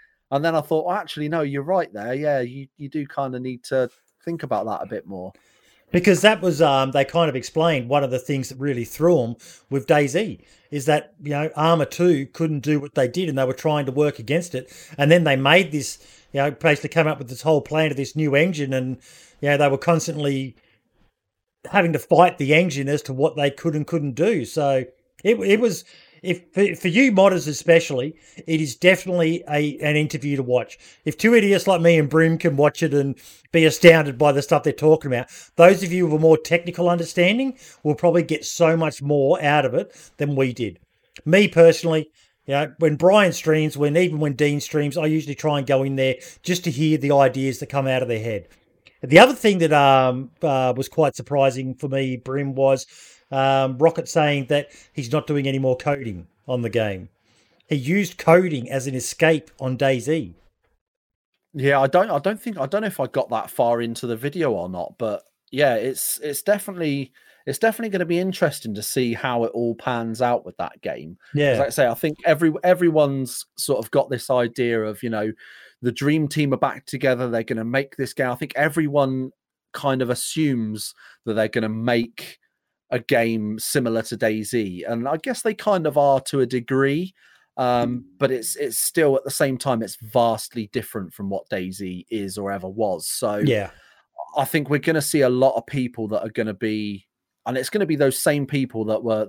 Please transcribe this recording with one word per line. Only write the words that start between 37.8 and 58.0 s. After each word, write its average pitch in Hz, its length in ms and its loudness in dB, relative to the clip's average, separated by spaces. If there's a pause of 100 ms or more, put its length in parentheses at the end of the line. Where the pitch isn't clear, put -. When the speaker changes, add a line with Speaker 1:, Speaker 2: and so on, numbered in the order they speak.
Speaker 2:
will 151 120 0
probably 170 280 2
get 151 220 -4
so 165 320 2
much 160 260 -2
more 143 400 2
out 147 220 2
of 123 100 -2
it 190 200 -4 (220)
than 143 200 -4
we 135 160 0
did. 110 260 -6 (460)
Me 185 240 4
personally, 165 640 4 (360)
you 135 80 -4
know, 143 240 -2
when 156 180 2
Brian 190 360 6
streams, 156 440 0
when, 147 200 0
even 175 240 2
when 147 140 -2
Dean 147 260 0
streams, 147 360 -4
I 156 100 -2
usually 156 280 -2
try 147 240 -2
and 139 80 -4
go 135 160 2
in 135 140 -4
there 131 200 0 (260)
just 180 220 -4
to 170 60 -2
hear 151 280 2
the 139 140 0
ideas 135 460 2
that 143 80 -10
come 139 200 -4
out 127 160 0
of 123 60 -4
their 113 140 -4
head. 110 260 -8 (540)
The 139 160 6
other 254 160 8
thing 202 240 2
that, 165 140 2
um, 135 580 4 (120)
uh, 131 340 0
was 131 120 -6
quite 151 280 0
surprising 131 580 -2
for 143 140 -8
me, 131 280 -4
Brim, 135 380 -6
was, 135 320 2 (440)
um, 135 480 0
Rocket 165 300 2
saying 143 420 0
that 147 200 0 (220)
he's 123 180 -8
not 147 160 -2
doing 143 220 -2
any 135 100 -2
more 131 180 0
coding 120 520 -6 (180)
on 127 160 -4
the 113 80 -4
game. 101 380 -2 (600)
He 156 80 -2
used 170 420 -2